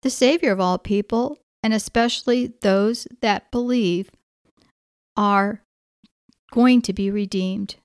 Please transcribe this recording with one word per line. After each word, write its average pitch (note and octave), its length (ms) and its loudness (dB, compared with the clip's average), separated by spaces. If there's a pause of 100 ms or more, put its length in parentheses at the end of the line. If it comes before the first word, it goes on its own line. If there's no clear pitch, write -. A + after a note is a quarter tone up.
The C4 80 0
Savior C4+ 420 2
of F#3+ 80 -2
all F3+ 180 2
people, A3+ 600 -2 (240)
and A3 100 0
especially A#3+ 840 -2
those G#3 480 0 (120)
that G3+ 300 -2
believe, A#3+ 600 -2 (1040)
are G3+ 460 0 (920)
going B3 300 6
to G3+ 100 -6
be G3 180 -2
redeemed. G3 640 -4 (100)